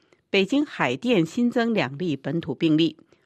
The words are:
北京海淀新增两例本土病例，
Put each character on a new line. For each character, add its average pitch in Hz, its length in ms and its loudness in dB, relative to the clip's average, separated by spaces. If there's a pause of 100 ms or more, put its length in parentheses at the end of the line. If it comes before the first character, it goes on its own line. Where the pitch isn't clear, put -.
(300)
北 196 140 2
京 277 220 0
海 135 320 -2
淀 220 280 2
新 240 240 0
增 233 240 0
两 143 240 -2
例 156 200 -4
本 151 240 -4
土 139 120 -8
病 156 240 2
例， 165 200 0 (280)